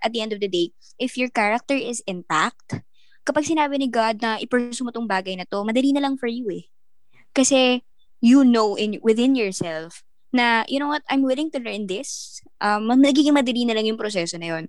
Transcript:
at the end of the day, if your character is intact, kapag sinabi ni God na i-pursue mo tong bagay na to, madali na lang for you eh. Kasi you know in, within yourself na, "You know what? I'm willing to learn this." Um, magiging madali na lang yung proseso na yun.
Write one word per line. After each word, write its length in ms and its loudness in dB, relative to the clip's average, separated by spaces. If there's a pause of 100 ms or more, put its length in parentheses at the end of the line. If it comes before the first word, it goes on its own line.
at 100 -2
the 80 -6
end 120 -6
of 80 -8
the 80 -2
day, 220 -2 (280)
if 180 -4
your 140 -2
character 440 -2
is 300 -4
intact, 800 -4 (400)
kapag 240 -2
sinabi 320 0
ni 100 -2
God 300 0
na 200 -2
i-pursue 440 -4
mo 80 -6
tong 160 -6
bagay 320 -4
na 80 -10
to, 160 -4
madali 280 0
na 120 2
lang 160 -2
for 80 -6
you 240 -6
eh. 160 -10 (640)
Kasi 520 2 (360)
you 240 8
know 320 4
in, 260 -4
within 340 2
yourself 680 -6 (280)
na, 360 2
"You 120 -4
know 80 -2
what? 200 -4
I'm 160 0
willing 280 0
to 80 -8
learn 280 -6
this." 520 -10 (200)
Um, 300 0
magiging 460 6
madali 320 2
na 80 0
lang 120 0
yung 120 -2
proseso 400 -4
na 180 -6
yun. 120 -8